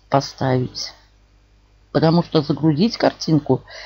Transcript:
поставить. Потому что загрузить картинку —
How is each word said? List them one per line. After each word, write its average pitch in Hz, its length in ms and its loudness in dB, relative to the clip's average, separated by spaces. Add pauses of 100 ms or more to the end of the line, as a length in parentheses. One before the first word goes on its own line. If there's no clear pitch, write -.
(100)
поставить. 131 800 -2 (1000)
Потому 165 300 4
что 160 200 0
загрузить 156 560 0
картинку — 147 640 0 (240)